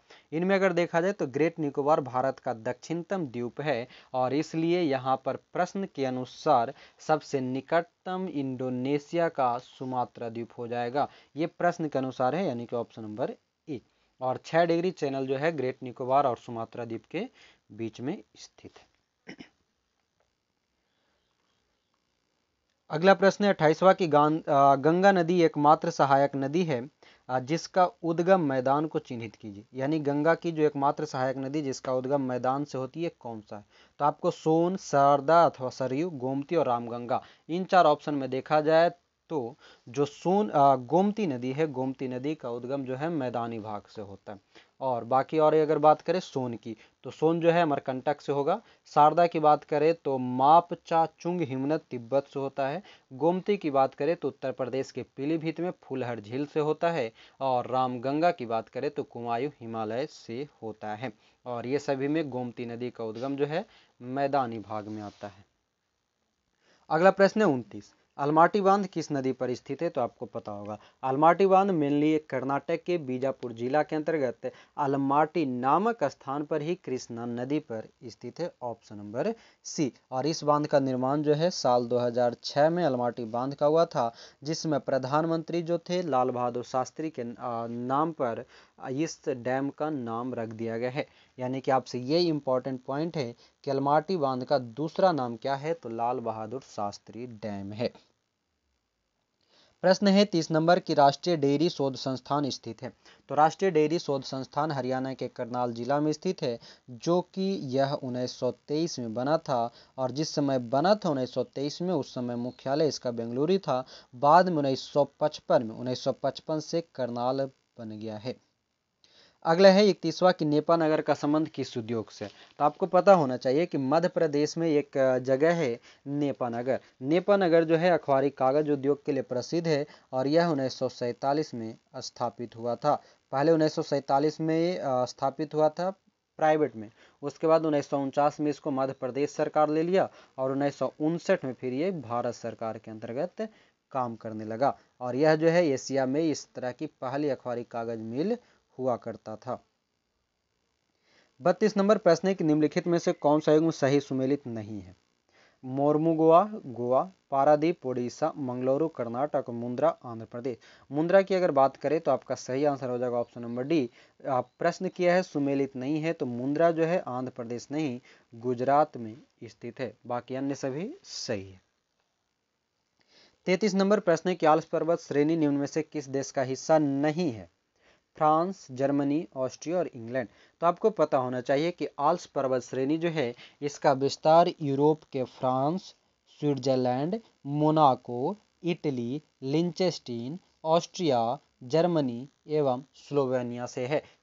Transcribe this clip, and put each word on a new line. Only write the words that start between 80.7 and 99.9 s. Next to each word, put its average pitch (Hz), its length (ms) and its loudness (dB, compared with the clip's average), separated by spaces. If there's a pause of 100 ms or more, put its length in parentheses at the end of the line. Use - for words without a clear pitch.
निर्माण 131 420 0
जो 147 120 4
है 160 160 2
साल 123 380 2
दो 123 120 0
हज़ार 120 440 0
छह 147 260 2
में 175 140 0
अलमाटी 123 420 -2
बांध 120 300 -4
का 147 100 0
हुआ 160 200 4
था, 123 280 -2 (300)
जिसमें 156 360 -2
प्रधानमंत्री 160 840 -2
जो 170 160 -2
थे 180 240 -4
लाल 127 280 0
बहादुर 123 340 -4
शास्त्री 131 460 -6
के, 135 120 -10
आ, 117 460 -8
नाम 127 440 -2
पर 127 340 -4 (460)
इस 151 380 -6
डैम 131 400 -4
का 151 200 -6
नाम 123 440 -6
रख 113 160 -6
दिया 113 280 -6
गया 123 120 -4
है। 135 180 -6 (320)
यानी 127 220 -6
कि 143 100 -2
आपसे 127 280 0
ये 139 200 0
इंपॉर्टेंट 135 640 -2
पॉइंट 156 340 -6
है 117 180 -6 (280)
कि 139 80 -4
अलमाटी 143 460 0
बांध 131 260 -2
का 139 160 0
दूसरा 147 520 0
नाम 123 240 -4
क्या 135 200 -4
है? 151 180 -6
तो 120 160 -10
लाल 120 300 -4
बहादुर 110 420 -6
शास्त्री 107 640 -10
डैम 104 460 -10
है। - 360 -8 (1700)
प्रश्न 190 260 4